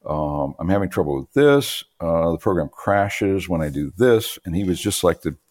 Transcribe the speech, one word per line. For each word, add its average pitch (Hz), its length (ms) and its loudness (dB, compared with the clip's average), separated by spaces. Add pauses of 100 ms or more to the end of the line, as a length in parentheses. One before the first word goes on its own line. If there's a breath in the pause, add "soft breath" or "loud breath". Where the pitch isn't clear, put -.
Um, 73 520 -4
I'm 85 100 -4
having 98 200 0
trouble 73 300 -2
with 67 140 -12
this. 143 520 2 (160)
Uh, 82 320 0
the 82 60 -2
program 82 320 0
crashes 101 760 0
when 85 140 -2
I 76 80 -2
do 71 280 -6
this." 113 500 2
And 85 100 -4
he 98 80 0
was 90 160 -2
just - 240 -2
like 85 160 2
the 78 160 -6 (140)